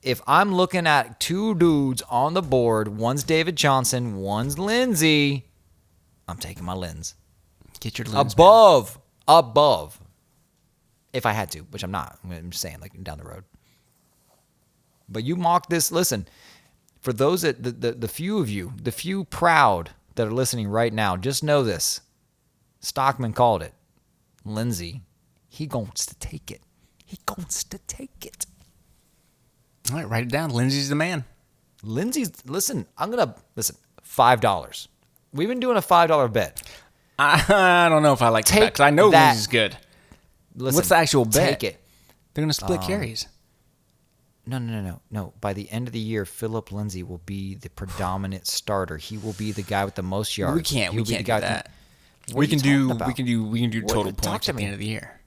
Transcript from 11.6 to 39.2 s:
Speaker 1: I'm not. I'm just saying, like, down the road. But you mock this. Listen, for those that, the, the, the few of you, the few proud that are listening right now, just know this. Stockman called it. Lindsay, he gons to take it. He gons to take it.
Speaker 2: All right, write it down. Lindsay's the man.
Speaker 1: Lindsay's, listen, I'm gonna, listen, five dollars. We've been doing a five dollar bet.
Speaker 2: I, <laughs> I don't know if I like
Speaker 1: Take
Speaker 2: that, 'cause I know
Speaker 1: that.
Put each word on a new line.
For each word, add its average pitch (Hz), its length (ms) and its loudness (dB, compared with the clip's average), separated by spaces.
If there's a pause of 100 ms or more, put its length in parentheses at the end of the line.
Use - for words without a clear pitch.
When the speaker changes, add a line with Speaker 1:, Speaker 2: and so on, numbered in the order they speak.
Speaker 1:
I'm 92 80 -8
not. 92 320 -8
I'm 87 260 -12
just - 120 -10
saying, 85 200 -10
like, - 220 -20
down 76 140 -12
the 78 80 -18
road. - 180 -18 (1700)
But 110 140 -8
you 156 120 -4
mock 175 340 0
this. 170 220 0
Listen, 165 360 -2 (720)
for 127 120 -4
those 147 300 0
that, 143 180 -2
the, 120 100 -6
the, 120 200 -4
the 117 160 -8
few 190 320 -6
of 131 100 -2
you, 101 320 -6
the 120 100 -6
few 190 340 -6
proud 135 680 2 (240)
that 110 120 0
are 107 40 -4
listening 120 380 -2
right 113 240 0
now, 101 240 0
just 131 260 -4
know 147 200 2
this. 92 380 -4 (800)
Stockman 131 540 -2
called 113 280 2
it. 78 120 -14 (720)
Lindsay, 107 580 -6 (440)
he 151 200 -12
gons - 380 -8
to - 100 -16
take - 360 -14
it. - 100 -18 (440)
He - 200 -18
gons - 400 -10
to - 140 -14
take - 460 -18
it. - 200 -14 (1500)
Speaker 2:
All 139 60 -6
right, 156 120 -8
write 113 140 -2
it 120 80 -8
down. 151 200 -4
Lindsay's 135 380 -2
the 147 60 -2
man. 160 300 -4 (580)
Speaker 1:
Lindsay's, 180 480 -6 (140)
listen, 170 400 -6 (120)
I'm 165 120 -6
gonna, 220 260 -2 (200)
listen, - 200 -6 (260)
five 123 400 2
dollars. 95 460 -4 (460)
We've 156 160 -2
been 254 100 -4
doing 240 180 0
a 185 40 0
five 170 260 4
dollar 147 220 2
bet. 104 320 -4 (580)
Speaker 2:
I, 147 300 4
<laughs> 180 360 6
I 165 40 4
don't 156 140 4
know 147 100 6
if 127 80 0
I 117 80 4
like 110 160 2
Speaker 1:
Take 208 160 6
Speaker 2:
that, - 140 4
'cause - 60 -6
I 143 80 8
know 180 220 6
Speaker 1:
that. 156 200 8